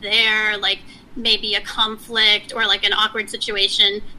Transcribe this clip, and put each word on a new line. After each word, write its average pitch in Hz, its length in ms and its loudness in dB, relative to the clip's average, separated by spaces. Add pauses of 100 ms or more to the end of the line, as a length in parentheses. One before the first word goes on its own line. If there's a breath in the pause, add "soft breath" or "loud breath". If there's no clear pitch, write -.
there, 214 560 2
like, 196 220 0 (380 loud breath)
maybe 214 360 0
a 202 80 0
conflict 220 920 0
or, 226 120 0
like, 196 180 0
an 202 80 2
awkward 214 380 -2
situation 202 720 0 (160 loud breath)